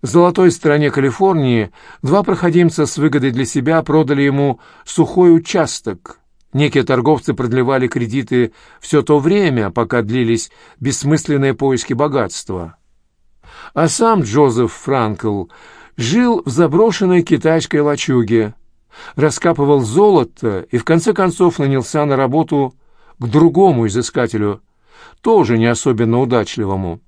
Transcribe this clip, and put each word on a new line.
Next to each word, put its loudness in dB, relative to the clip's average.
золотой 2
стране 0
Калифорнии, 0
два 0
проходимца 2
с -8
выгодой 0
для -4
себя 0
продали 0
ему 0
сухой 4
участок. -4
Некие 0
торговцы 0
продлевали 0
кредиты -2
все 0
то 2
время, 0
пока -2
длились -2
бессмысленные -2
поиски -2
богатства. -4
А 0
сам 0
Джозеф 0
Франкл -4
жил 0
в -4
заброшенной 2
китайской 0
лачуге, 0
раскапывал 2
золото 0
и, -2
в -2
конце 0
концов, 0
нанялся -2
на 0
работу -2
к -6
другому 2
изыскателю, -4
тоже 4
не 2
особенно 0
удачливому. -4